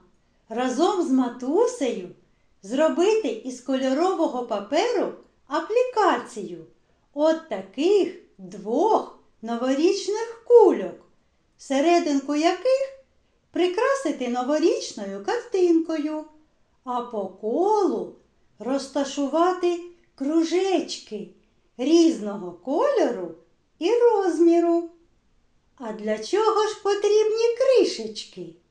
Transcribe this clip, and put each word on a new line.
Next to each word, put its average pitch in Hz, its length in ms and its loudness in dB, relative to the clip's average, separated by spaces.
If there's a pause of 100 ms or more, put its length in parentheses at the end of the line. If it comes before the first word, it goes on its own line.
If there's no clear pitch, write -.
(500)
разом 262 580 0
з 254 40 -4
матусею 254 960 0 (540)
зробити 311 680 2
із 247 320 -10
кольорового 269 840 0
паперу 277 680 -2 (340)
аплікацію 302 1160 -2 (480)
от 320 360 0
таких 294 680 -2 (220)
двох 214 840 -4 (220)
новорічних 302 1040 -2
кульок, 427 480 6 (640)
серединку 285 760 0
яких 370 680 0 (480)
прикрасити 359 760 0
новорічною 247 1000 -2
картинкою, 330 960 0 (600)
а 247 180 -4
по 208 260 -8
колу 294 880 0 (440)
розташувати 285 1200 -2 (360)
кружечки 320 1120 -2 (480)
різного 214 760 2
кольору 285 840 -2 (440)
і 349 140 0
розміру. 339 960 4 (880)
А 220 160 -10
для 214 260 -4
чого 415 480 0
ж - 160 -8
потрібні 427 600 0 (120)
кришечки? 220 1000 -2 (160)